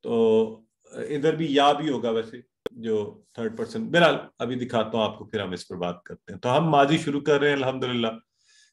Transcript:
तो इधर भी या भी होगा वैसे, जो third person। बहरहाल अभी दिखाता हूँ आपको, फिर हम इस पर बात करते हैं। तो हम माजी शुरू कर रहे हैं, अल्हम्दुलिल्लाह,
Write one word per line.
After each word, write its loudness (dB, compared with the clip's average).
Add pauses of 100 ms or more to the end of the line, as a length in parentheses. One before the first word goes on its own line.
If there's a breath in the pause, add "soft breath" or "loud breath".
तो 2 (300)
इधर -2
भी 0
या 6
भी -2
होगा -2
वैसे, -6 (280)
जो -4 (140)
third -6
person। -8
बहरहाल 4 (120)
अभी -4
दिखाता -2
हूँ 2
आपको, -8
फिर -6
हम -6
इस -10
पर -14
बात -6
करते -18
हैं। -14
तो -2
हम 2
माजी 4
शुरू -2
कर 2
रहे 4
हैं, 0
अल्हम्दुलिल्लाह, -2 (640 soft breath)